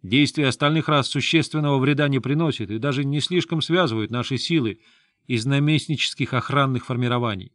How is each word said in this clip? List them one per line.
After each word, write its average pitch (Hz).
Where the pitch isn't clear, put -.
Действия 139
остальных 151
рас 143
существенного 147
вреда 143
не 135
приносят 131
и 110
даже 139
не 143
слишком 170
связывают 117
наши 123
силы 120
из 117
наместнических 143
охранных 131
формирований. 120